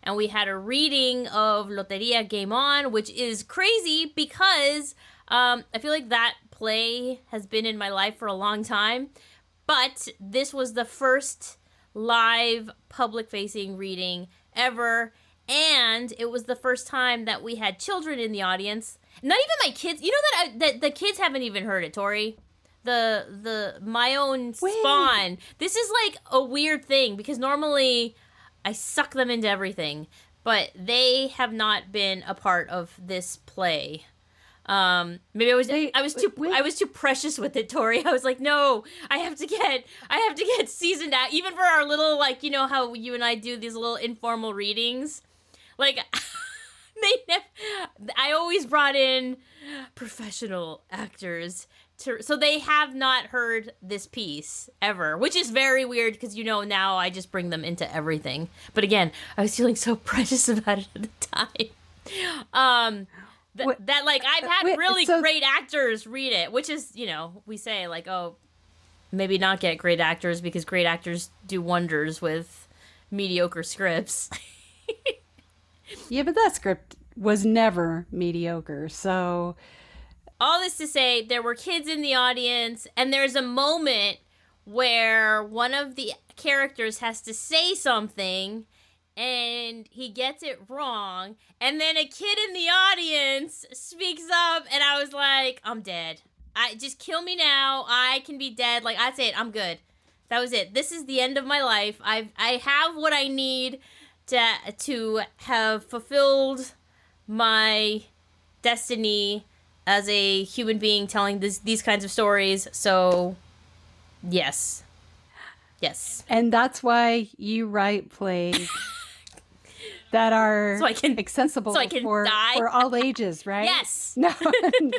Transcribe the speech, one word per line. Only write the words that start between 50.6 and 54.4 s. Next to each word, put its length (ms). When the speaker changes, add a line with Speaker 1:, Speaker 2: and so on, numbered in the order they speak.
Speaker 1:
actors 760
to, 220
so 140
they 240
have 340
not 340
heard 440
this 240
piece 640